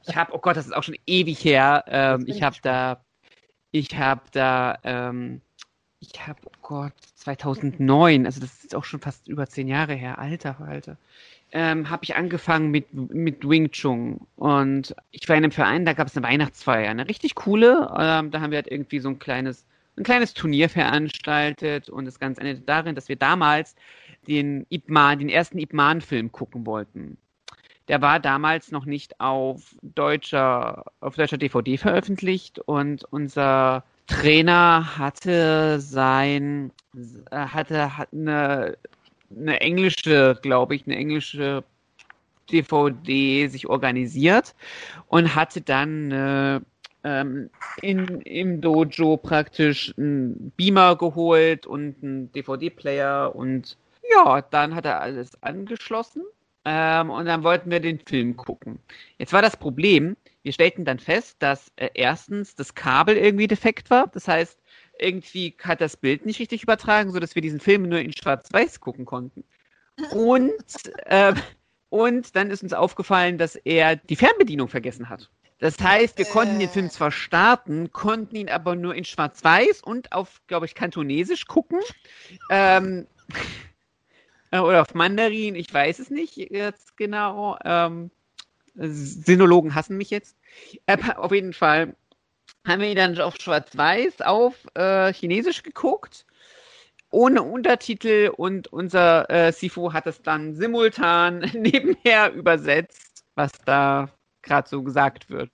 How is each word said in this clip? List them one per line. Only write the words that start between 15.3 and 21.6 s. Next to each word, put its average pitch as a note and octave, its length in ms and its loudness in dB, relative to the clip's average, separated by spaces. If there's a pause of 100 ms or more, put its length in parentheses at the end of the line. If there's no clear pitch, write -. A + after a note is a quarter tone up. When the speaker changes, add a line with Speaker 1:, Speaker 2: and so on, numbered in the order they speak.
Speaker 1:
in D#3 80 4
einem D#3 80 2
Verein, D3 320 0
da D#3+ 100 0
gab's D3 220 -4
eine B2+ 100 -4
Weihnachtsfeier, B2+ 640 0
eine A#2 180 -6
richtig - 280 -6
coole. A#3 640 4
Ähm, D#3+ 320 0
da D#3 80 -6
haben D3+ 120 -4
wir D3+ 60 -2
halt - 140 -8
irgendwie C#3+ 280 -6
so C3 100 -6
ein C#3 100 -8
kleines, C3 460 -6 (320)
ein G#3 60 -8
kleines A#3+ 300 0
Turnier D#3 360 0
veranstaltet. D3 1200 -4